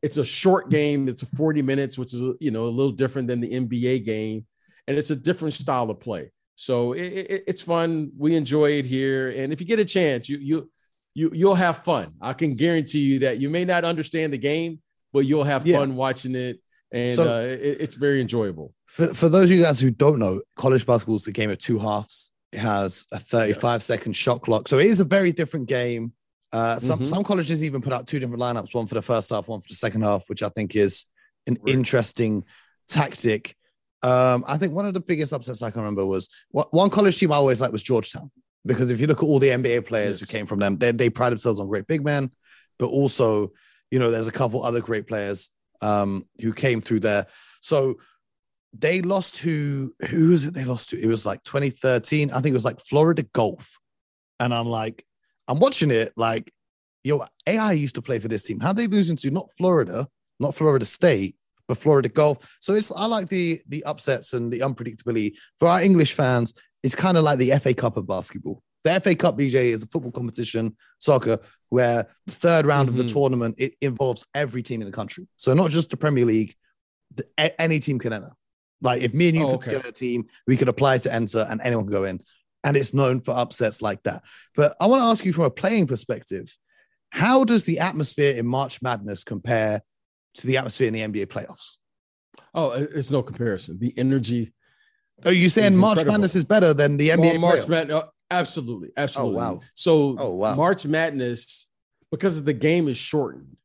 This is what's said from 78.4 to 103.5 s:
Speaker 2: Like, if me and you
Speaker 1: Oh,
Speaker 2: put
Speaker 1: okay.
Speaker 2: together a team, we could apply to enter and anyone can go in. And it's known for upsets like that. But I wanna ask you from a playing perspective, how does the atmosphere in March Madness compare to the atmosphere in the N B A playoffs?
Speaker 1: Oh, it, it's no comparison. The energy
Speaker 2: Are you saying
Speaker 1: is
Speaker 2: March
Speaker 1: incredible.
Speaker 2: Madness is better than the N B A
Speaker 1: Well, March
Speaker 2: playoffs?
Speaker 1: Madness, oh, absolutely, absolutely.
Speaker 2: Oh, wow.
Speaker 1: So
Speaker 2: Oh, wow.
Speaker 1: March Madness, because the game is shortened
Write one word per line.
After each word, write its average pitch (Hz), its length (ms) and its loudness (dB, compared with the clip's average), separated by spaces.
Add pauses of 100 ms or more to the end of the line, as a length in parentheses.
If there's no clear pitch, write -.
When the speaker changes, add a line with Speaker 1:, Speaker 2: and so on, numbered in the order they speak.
Speaker 2:
Like, 127 220 0
if 113 100 -2
me 170 160 4
and 160 80 2
you 160 80 2
Speaker 1:
Oh, 131 120 0
Speaker 2:
put 123 100 -8
Speaker 1:
okay. 120 60 -6
Speaker 2:
together 131 160 -6
a 117 40 -14
team, 120 340 -4 (200)
we 131 100 4
could 123 120 2
apply 131 300 2
to - 140 -2
enter 113 380 -2
and 110 120 -4
anyone 117 240 -2
can 104 60 -4
go 98 120 0
in. 92 160 -6 (420)
And 143 140 0
it's 135 180 0
known 131 260 2
for 123 120 -6
upsets 120 500 -2
like 101 220 -4
that. - 180 -6 (320)
But 147 260 2
I 180 60 2
wanna 247 220 6
ask 220 160 0
you 185 80 0
from 165 120 2
a 131 60 2
playing 202 380 0
perspective, 98 680 -8 (540)
how 254 340 4
does 226 200 4
the 165 160 -2
atmosphere 147 560 0
in 120 100 -4
March 131 340 -2
Madness 104 440 -6
compare 107 580 -2 (520)
to - 120 -8
the 127 120 0
atmosphere 127 280 -2
in 110 80 -2
the 110 80 -4
N 107 80 -6
B 101 120 -4
A 98 40 -4
playoffs? - 520 -12 (760)
Speaker 1:
Oh, 156 180 0
it, 143 220 -4
it's 131 160 -4
no 135 120 0
comparison. 95 580 -6
The 120 160 -2
energy 120 560 0 (720)
Speaker 2:
Are 170 80 4
you 180 160 6
saying 208 240 4
Speaker 1:
is 185 60 8
Speaker 2:
March 202 200 6
Speaker 1:
incredible. 160 140 2
Speaker 2:
Madness 196 240 2
is 165 80 2
better 185 280 6
than 143 240 2
the 147 140 2
N 170 100 4
B 160 80 6
A 165 40 4
Speaker 1:
Well, 165 80 0
March 170 200 4
Speaker 2:
playoffs? - 80 -6
Speaker 1:
Madness, 156 360 0
oh, - 60 -18 (200)
absolutely, 120 640 -4
absolutely. 135 400 -2
Speaker 2:
Oh, - 20 -2
wow. 113 220 -4 (140)
Speaker 1:
So 147 440 2
Speaker 2:
Oh, 113 160 -4
wow. 104 200 0
Speaker 1:
March 175 300 2
Madness, 143 840 -4 (420)
because 156 340 -2
the 147 80 0
game 156 340 2
is 127 100 -2
shortened 69 680 -4